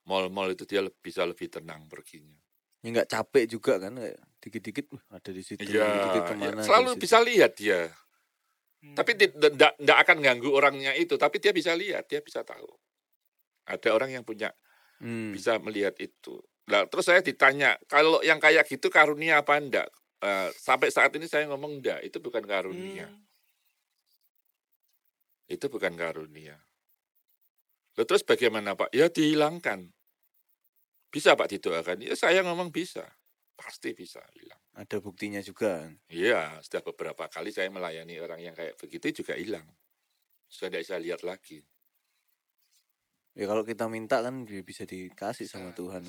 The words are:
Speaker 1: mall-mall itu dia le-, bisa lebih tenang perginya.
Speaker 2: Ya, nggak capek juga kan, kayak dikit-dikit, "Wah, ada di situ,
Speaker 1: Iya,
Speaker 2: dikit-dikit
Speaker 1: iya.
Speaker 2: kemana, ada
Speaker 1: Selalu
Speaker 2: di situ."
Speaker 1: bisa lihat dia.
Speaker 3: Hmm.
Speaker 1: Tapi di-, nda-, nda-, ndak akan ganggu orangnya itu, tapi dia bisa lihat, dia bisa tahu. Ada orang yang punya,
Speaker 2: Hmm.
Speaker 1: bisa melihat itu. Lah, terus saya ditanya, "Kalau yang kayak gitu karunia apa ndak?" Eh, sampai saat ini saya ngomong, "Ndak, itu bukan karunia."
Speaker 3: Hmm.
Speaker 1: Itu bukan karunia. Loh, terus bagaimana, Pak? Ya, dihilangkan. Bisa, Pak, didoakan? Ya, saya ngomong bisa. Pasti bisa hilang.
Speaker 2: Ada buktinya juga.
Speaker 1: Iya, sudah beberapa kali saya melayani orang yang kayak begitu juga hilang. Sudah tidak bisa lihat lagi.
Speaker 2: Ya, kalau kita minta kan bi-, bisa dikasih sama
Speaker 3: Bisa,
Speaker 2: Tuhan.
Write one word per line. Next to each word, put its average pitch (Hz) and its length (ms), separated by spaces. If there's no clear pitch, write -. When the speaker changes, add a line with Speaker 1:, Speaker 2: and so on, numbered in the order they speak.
Speaker 1:
mall-mall 95 480
itu 92 120
dia 98 160
le-, 95 140
bisa - 280
lebih 87 260
tenang 78 380
perginya. 76 500
Speaker 2:
Ya, 113 120
nggak 117 160
capek 113 380
juga 113 320
kan, 95 160
kayak 123 260
dikit-dikit, 107 520
"Wah, - 200
ada 98 200
di 92 100
situ, 101 180
Speaker 1:
Iya, 104 240
Speaker 2:
dikit-dikit 101 380
Speaker 1:
iya. 85 100
Speaker 2:
kemana, - 240
ada - 80
Speaker 1:
Selalu 214 220
Speaker 2:
di 254 80
situ." 240 100
Speaker 1:
bisa 220 180
lihat 233 340
dia. 101 260
Speaker 3:
Hmm. 147 140
Speaker 1:
Tapi - 220
di-, 196 180
nda-, 151 180
nda-, 147 280
ndak 143 200
akan 160 220
ganggu 127 300
orangnya 139 420
itu, 151 240
tapi 147 220
dia 190 120
bisa 170 220
lihat, 170 320
dia 147 160
bisa - 220
tahu. - 260
Ada 95 260
orang 127 220
yang 127 100
punya, 107 300
Speaker 2:
Hmm. 113 360
Speaker 1:
bisa 98 260
melihat 101 380
itu. - 400
Lah, 101 180
terus 175 200
saya 180 160
ditanya, 135 640
"Kalau 156 360
yang 156 160
kayak 156 300
gitu 160 220
karunia 151 500
apa 147 200
ndak?" 123 300
Eh, 95 340
sampai 131 340
saat 135 240
ini 151 120
saya 151 220
ngomong, 143 340
"Ndak, 92 220
itu 98 160
bukan 120 240
karunia." 95 640
Speaker 3:
Hmm. - 180
Speaker 1:
Itu - 220
bukan 101 260
karunia. 78 640
Loh, 113 100
terus 196 180
bagaimana, 107 520
Pak? - 160
Ya, 139 180
dihilangkan. 151 840
Bisa, 151 260
Pak, - 160
didoakan? 90 520
Ya, - 140
saya 180 280
ngomong 175 280
bisa. 156 340
Pasti - 380
bisa - 260
hilang. - 240
Speaker 2:
Ada 104 240
buktinya 101 420
juga. 92 460
Speaker 1:
Iya, 85 520
sudah 85 220
beberapa 82 460
kali 80 220
saya 95 180
melayani 85 500
orang 82 220
yang 85 120
kayak 80 240
begitu - 460
juga 71 140
hilang. 90 260
Sudah 92 240
tidak 87 100
bisa 92 160
lihat 82 240
lagi. 87 380
Speaker 2:
Ya, 104 140
kalau 107 160
kita 113 240
minta 113 320
kan 123 240
bi-, 104 200
bisa - 200
dikasih 95 600
sama 95 260
Speaker 3:
Bisa, 85 60
Speaker 2:
Tuhan. 92 320